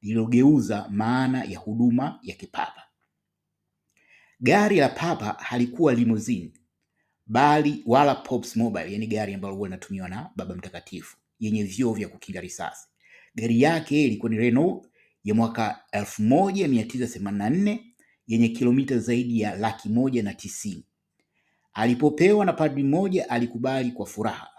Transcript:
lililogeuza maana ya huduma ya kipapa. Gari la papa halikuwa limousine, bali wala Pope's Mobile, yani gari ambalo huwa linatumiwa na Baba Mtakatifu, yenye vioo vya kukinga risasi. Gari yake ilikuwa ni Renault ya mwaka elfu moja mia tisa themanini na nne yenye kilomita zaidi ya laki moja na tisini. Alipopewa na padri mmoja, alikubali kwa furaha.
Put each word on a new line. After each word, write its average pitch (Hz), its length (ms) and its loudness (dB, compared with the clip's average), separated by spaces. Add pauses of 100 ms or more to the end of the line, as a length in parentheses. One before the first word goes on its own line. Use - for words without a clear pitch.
lililogeuza 113 880 4
maana 127 540 -2
ya 98 140 -10
huduma 120 640 0
ya - 120 -14
kipapa. - 480 -10 (1600)
Gari 202 360 4
la 147 120 4
papa - 520 -4
halikuwa 123 540 0
limousine, 113 580 0 (760)
bali 147 600 4
wala 135 280 4
Pope's - 420 -6
Mobile, 98 360 -2
yani 110 140 -6
gari 107 280 -4
ambalo 98 200 -8
huwa 98 140 -6
linatumiwa 92 400 -10
na 85 280 -12
Baba 92 180 -10
Mtakatifu, 90 600 -16 (240)
yenye 107 240 -2
vioo 110 280 -2
vya 104 160 -6
kukinga - 320 -14
risasi. - 480 -12 (460)
Gari 117 280 2
yake 151 420 2
ilikuwa 110 260 -2
ni 110 60 -2
Renault 123 500 2 (380)
ya 208 100 0
mwaka 113 480 0 (100)
elfu - 300 -4
moja 185 460 2
mia 113 160 2
tisa 123 220 -6
themanini 101 320 -6
na 104 120 -2
nne 208 440 -2 (320)
yenye 113 220 4
kilomita 123 500 2
zaidi 120 420 0
ya 104 160 -2
laki 104 320 -6
moja 123 340 0
na 101 120 -6
tisini. 95 500 -12 (880)
Alipopewa 147 720 4
na 180 80 2
padri 143 300 0
mmoja, 180 480 0
alikubali 120 640 -2
kwa 101 140 -10
furaha. 107 420 -8 (100)